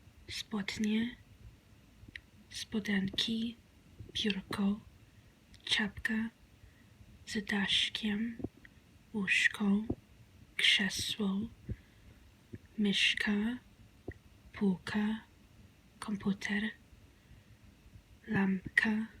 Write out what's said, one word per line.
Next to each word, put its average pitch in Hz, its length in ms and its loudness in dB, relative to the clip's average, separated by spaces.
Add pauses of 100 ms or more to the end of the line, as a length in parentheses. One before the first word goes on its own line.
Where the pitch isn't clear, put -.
(300)
spodnie, 214 880 -2 (1300)
spodenki, 208 1080 -2 (560)
biurko, 202 720 -2 (800)
czapka 220 640 0 (960)
z 208 200 -4
daszkiem, 214 920 0 (760)
łóżko, 202 720 4 (720)
krzesło, - 840 2 (1400)
myszka, 208 800 2 (960)
półka, 208 720 0 (760)
komputer, 202 640 -2 (1600)
lampka 214 800 2 (120)